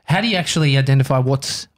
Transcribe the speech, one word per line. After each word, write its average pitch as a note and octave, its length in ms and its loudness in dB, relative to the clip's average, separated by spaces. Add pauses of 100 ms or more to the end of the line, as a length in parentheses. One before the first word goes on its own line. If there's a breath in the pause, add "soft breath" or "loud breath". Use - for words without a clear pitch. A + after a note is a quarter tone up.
How F3 160 0
do A3+ 80 -2
you G#3 80 0
actually D3+ 400 0
identify C3+ 420 2
what's C3+ 480 -4 (120)